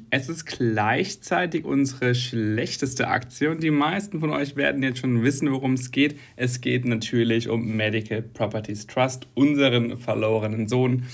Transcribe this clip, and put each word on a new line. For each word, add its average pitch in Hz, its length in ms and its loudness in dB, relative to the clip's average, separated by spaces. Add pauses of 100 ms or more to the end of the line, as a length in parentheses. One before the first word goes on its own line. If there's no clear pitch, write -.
es 135 180 -2
ist - 180 -6
gleichzeitig 151 1160 0
unsere 135 500 2
schlechteste 117 920 -2
Aktie - 420 0
und 160 140 -2
die 156 80 2
meisten 160 480 0
von 156 120 0
euch 143 260 -2
werden 139 260 0
jetzt 127 160 -2
schon 120 240 2
wissen, 143 260 2
worum 135 240 0
es 127 180 -2
geht. 147 280 2 (160)
Es 123 240 -2
geht 127 240 0
natürlich 117 640 0
um 113 300 -2
Medical 110 440 -2
Properties 107 640 -6
Trust, - 480 -2
unseren 135 640 4
verlorenen 110 720 0
Sohn. 127 360 2 (100)